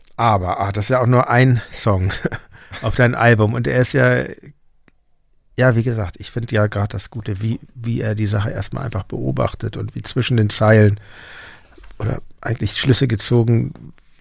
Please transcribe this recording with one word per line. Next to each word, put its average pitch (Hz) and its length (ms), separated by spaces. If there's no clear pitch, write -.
aber, 101 420
ah, 98 120
das 104 140
ist - 40
ja 127 120
auch 120 60
nur 123 220
ein 123 320
Song 92 400
<laughs> - 340
auf 113 140
dein 123 200
Album. 117 380
Und 120 140
er 127 140
ist 123 120
ja 127 320
ja, 123 180
wie 113 80
gesagt, 113 360
ich - 100
finde 113 240
ja 107 140
grad 104 260
das - 160
Gute, 104 320
wie, 110 180
wie 117 260
er 110 140
die 107 140
Sache 104 240
erstmal - 340
einfach 101 180
beobachtet - 720
und 107 200
wie 113 80
zwischen 123 340
den 104 140
Zeilen 107 480
oder - 240
eigentlich - 380
Schlüsse 135 280
gezogen 117 640